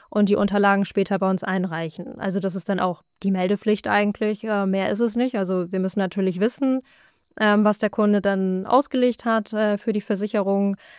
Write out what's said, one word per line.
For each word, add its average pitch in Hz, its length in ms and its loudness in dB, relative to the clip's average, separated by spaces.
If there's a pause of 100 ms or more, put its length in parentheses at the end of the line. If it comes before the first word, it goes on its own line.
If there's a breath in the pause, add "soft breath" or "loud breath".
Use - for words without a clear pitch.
und 208 180 2
die 202 80 4
Unterlagen 202 480 2
später 196 340 0
bei 190 120 0
uns 185 160 -2
einreichen. 170 760 -4
Also 196 220 -2
das 185 140 -2
ist 185 120 -8
dann 196 140 0
auch 180 220 -2 (200)
die 196 80 0
Meldepflicht 196 560 0
eigentlich, 208 560 0
äh, 208 220 -2
mehr 190 240 0
ist 208 100 -2
es 226 160 0
nicht. 247 220 0
Also 185 340 -2
wir 190 80 -2
müssen 185 200 -2
natürlich 185 420 -2
wissen, 262 400 0 (580 soft breath)
ähm, 208 240 4
was 208 140 2
der 208 140 -2
Kunde 208 280 2
dann 190 460 0
ausgelegt 247 580 0
hat, 220 300 -2
äh, 208 240 0
für 220 160 -4
die 208 80 -4
Versicherung. 196 760 0 (240 soft breath)